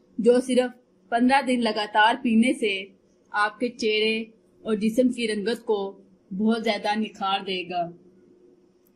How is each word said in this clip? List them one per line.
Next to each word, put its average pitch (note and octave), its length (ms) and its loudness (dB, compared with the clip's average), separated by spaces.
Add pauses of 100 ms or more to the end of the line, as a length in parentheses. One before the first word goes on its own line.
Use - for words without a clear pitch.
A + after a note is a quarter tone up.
(180)
जो A#3+ 240 4
सिर्फ B3+ 300 0 (400)
पन्द्रह B3+ 300 4
दिन B3 200 0
लगातार G#3+ 540 2
पीने A#3+ 380 2
से G#3 180 -2 (600)
आपके G#3+ 380 -2
चेहरे A3 600 -2 (320)
और A3 120 -2
जिस्म A3+ 340 2
की A#3 160 -4
रंगत G#3+ 400 -4
को G#3+ 120 0 (520)
बहुत A3 340 0
ज्यादा G#3 320 -2
निखार G3+ 480 -4
देगा। F3+ 380 -6 (1120)